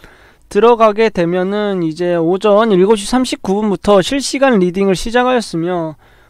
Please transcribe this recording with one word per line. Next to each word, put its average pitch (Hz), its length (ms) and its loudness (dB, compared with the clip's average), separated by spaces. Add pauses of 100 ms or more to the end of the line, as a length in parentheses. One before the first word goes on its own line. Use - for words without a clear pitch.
(480)
들어가게 220 640 2
되면은 185 720 -2
이제 175 340 -4
오전 196 560 2
일곱 196 240 4
시 202 100 -6
삼십구 254 460 -2
분부터 202 480 2
실시간 262 600 0
리딩을 185 360 0
시작하였으며, 185 1000 -2 (340)